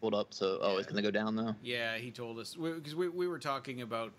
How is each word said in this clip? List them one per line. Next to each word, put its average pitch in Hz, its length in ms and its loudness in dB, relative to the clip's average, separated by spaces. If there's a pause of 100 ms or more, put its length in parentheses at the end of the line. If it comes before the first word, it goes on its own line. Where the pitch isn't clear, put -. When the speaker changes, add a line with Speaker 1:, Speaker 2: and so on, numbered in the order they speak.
Speaker 1:
pulled 110 140 2
up, 101 200 0
so, 95 260 4
oh, 95 180 4
it's 101 80 0
Speaker 2:
Yeah. - 40 -8
Speaker 1:
gonna 104 120 0
go 104 80 4
down 107 240 2
now? 110 260 0
Speaker 2:
Yeah, 117 380 -2
he 120 140 -6
told 117 260 -6
us, 110 180 -8
we, 165 240 -2
'cause 147 140 -8
we, 180 140 2
we 180 200 0
were 170 100 -2
talking 135 440 -2
about, 113 360 -2